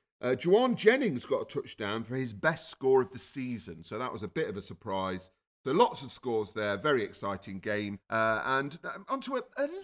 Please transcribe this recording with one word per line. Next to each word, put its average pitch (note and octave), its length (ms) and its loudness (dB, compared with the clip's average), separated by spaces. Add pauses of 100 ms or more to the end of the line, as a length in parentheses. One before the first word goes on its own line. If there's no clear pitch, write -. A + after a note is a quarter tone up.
(220)
Uh, B2+ 140 2
Juwan G#3+ 400 6
Jennings G#3 500 4
got - 180 0
a - 20 -14
touchdown A2 580 -4
for A#2+ 140 -6
his B2+ 160 -2
best D#3 360 0
score C3 320 6
of B2+ 120 -2
the A#2+ 60 -10
season. G#2+ 680 -8
So G#2 120 -8
that B2 140 -4
was G2 100 -8
a G2+ 60 -6
bit D#3+ 220 -2
of G2 80 -6
a G2+ 40 -8
surprise. F#2+ 680 -4 (340)
So D3+ 60 0
lots G#3 320 4
of B2+ 80 -10
scores A2 400 -2
there, G#2 240 -2
very A#2+ 300 2
exciting F#2+ 540 -6
game. G#2 400 -4 (100)
Uh, A2 340 2
and, C#3 400 -2
um, - 240 -10
onto C4 300 -4
a, B3 60 -4 (120)
a C#4+ 140 -2 (140)